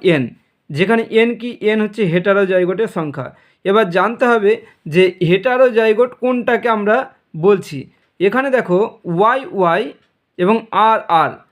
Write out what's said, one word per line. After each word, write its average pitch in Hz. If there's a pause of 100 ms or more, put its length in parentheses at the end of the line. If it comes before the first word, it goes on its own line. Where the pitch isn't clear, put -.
n, 147 (420)
যেখানে 196
এন 226
কি, 233
এন 214
হচ্ছে 214
heterozygote-এর 185
সংখ্যা। 143 (280)
এবার 196
জানতে 208
হবে 226 (200)
যে 180
heterozygote 226
কোনটাকে 240
আমরা 214 (240)
বলছি। 156 (300)
এখানে 240
দেখো 208
ওয়াই 214
ওয়াই 190 (440)
এবং 220
আর 220
আর 156 (220)